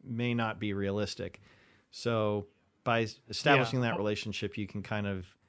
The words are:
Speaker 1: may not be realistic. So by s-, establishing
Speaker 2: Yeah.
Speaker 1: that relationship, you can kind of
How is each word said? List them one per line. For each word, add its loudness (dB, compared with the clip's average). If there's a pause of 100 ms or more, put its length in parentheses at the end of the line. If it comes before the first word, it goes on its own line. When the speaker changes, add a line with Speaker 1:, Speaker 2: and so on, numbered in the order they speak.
Speaker 1:
may -2
not 0
be -2
realistic. -2 (500)
So 0 (380)
by 4
s-, -6
establishing 4
Speaker 2:
Yeah. 2
Speaker 1:
that -2
relationship, -2
you -2
can -6
kind -2
of -4 (220)